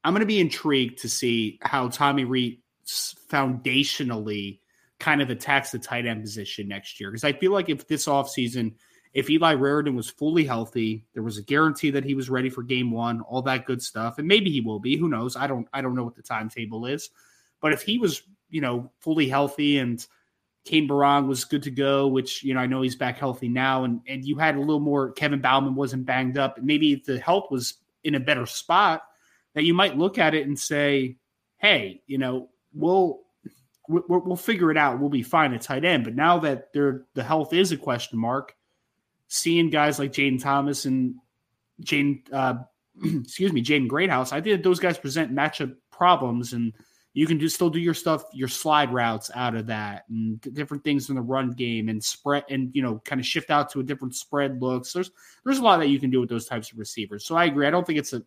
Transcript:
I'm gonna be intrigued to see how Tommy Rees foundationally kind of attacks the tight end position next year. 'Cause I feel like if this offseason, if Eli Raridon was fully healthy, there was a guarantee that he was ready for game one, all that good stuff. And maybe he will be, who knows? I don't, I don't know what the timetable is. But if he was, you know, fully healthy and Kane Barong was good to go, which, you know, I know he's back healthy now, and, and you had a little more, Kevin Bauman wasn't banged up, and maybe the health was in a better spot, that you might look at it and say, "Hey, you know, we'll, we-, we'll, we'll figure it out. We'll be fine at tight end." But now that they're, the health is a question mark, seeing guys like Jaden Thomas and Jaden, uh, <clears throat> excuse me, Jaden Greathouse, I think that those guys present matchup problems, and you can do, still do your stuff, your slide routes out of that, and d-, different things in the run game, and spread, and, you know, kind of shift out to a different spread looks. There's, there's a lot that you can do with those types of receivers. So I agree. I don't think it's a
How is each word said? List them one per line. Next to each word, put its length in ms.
I'm 100
gonna 120
be 160
intrigued 600
to 60
see 520
how 260
Tommy 380
Rees 320
foundationally 1300
kind 220
of 80
attacks 420
the 80
tight 260
end 160
position 460
next 320
year. 120
'Cause 120
I 100
feel 180
like 180
if 180
this 200
offseason, 680
if 160
Eli 260
Raridon 400
was 140
fully 340
healthy, 680
there 100
was 140
a 60
guarantee 480
that 120
he 120
was 140
ready 200
for 140
game 280
one, 300
all 220
that 220
good 160
stuff. 360
And 100
maybe 220
he 120
will 180
be, 180
who 100
knows? 280
I 120
don't, 240
I 100
don't 140
know 80
what 120
the 80
timetable 640
is. 220
But 120
if 100
he 140
was, 260
you 120
know, 380
fully 300
healthy 480
and 280
Kane 220
Barong 400
was 180
good 180
to 80
go, 360
which, 360
you 100
know, 80
I 40
know 160
he's 140
back 220
healthy 320
now, 340
and, 240
and 160
you 140
had 180
a 40
little 200
more, 320
Kevin 300
Bauman 340
wasn't 300
banged 320
up, 200
and 80
maybe 300
the 240
health 320
was 240
in 100
a 40
better 260
spot, 580
that 100
you 80
might 240
look 200
at 160
it 140
and 100
say, 600
"Hey, 500
you 100
know, 320
we'll, 480
we-, 200
we'll, 140
we'll 140
figure 360
it 60
out. 220
We'll 100
be 120
fine 320
at 80
tight 240
end." 200
But 100
now 240
that 340
they're, 400
the 100
health 300
is 180
a 60
question 400
mark, 380
seeing 420
guys 300
like 140
Jaden 280
Thomas 440
and 300
Jaden, 380
uh, 240
<clears throat> 80
excuse 500
me, 100
Jaden 240
Greathouse, 440
I 100
think 160
that 60
those 160
guys 180
present 360
matchup 420
problems, 600
and 200
you 120
can 100
do, 100
still 220
do 100
your 140
stuff, 300
your 140
slide 440
routes 440
out 180
of 140
that, 420
and 320
d-, 80
different 340
things 260
in 60
the 60
run 300
game, 380
and 140
spread, 460
and, 240
you 80
know, 240
kind 160
of 60
shift 240
out 180
to 120
a 20
different 320
spread 480
looks. 300
There's, 180
there's 140
a 40
lot 140
that 120
you 100
can 100
do 100
with 100
those 180
types 240
of 80
receivers. 440
So 120
I 100
agree. 220
I 20
don't 160
think 140
it's 140
a 140